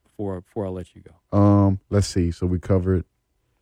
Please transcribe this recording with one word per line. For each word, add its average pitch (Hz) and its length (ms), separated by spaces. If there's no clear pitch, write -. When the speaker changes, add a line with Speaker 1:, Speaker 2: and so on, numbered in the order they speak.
Speaker 1:
before, 95 380
before 101 240
I 92 40
let 92 240
you - 80
go? - 360
Speaker 2:
Um, 101 420
let's 98 180
see. 87 240
So 92 140
we 90 140
covered 92 460